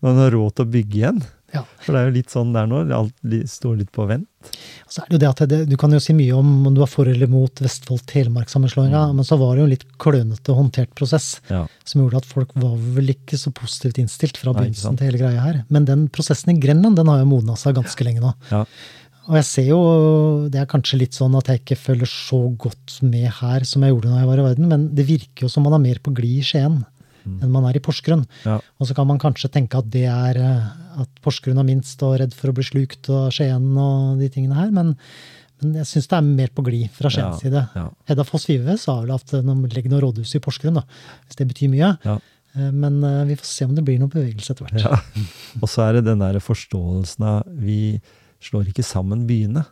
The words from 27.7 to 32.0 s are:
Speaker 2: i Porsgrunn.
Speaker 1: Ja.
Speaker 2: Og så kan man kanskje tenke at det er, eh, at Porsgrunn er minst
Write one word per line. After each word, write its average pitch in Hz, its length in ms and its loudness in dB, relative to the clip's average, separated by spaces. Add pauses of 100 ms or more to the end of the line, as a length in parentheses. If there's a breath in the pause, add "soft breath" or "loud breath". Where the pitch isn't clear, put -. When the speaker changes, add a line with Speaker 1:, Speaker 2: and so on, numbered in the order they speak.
Speaker 2:
i 139 40 -2
Porsgrunn. 151 440 0 (180 loud breath)
Speaker 1:
Ja. 107 140 0 (180 loud breath)
Speaker 2:
Og 131 120 -4
så 127 80 -4
kan 139 120 2
man 143 120 2
kanskje 135 320 -2
tenke 131 260 -2
at 110 120 -2
det 127 160 0
er, 123 320 0
eh, 127 640 -2
at - 200 -10
Porsgrunn 135 380 -2
er 135 80 2
minst 131 360 -2